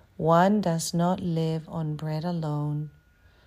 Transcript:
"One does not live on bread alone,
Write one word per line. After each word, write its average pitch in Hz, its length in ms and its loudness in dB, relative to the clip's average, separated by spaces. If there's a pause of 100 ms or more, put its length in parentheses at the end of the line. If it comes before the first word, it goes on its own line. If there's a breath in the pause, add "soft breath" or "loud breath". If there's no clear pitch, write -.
(160 soft breath)
"One 175 440 4
does 165 320 -2
not 175 280 2
live 160 480 -2
on 156 260 -4
bread 156 300 -6
alone, 151 640 -4 (560 soft breath)